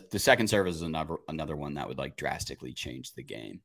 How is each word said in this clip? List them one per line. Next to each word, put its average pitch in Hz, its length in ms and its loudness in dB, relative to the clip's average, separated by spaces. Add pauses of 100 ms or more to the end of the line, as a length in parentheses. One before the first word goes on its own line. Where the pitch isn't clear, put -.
(100)
the 104 80 0
second 120 300 8
serve 101 180 6
is 82 160 -2
another, 78 340 -2 (120)
another 78 280 -2
one 73 180 -6
that 71 140 -4
would, - 80 -6
like, 67 220 -4
drastically 67 560 -4
change 64 400 -8
the - 80 -12
game. 55 420 -10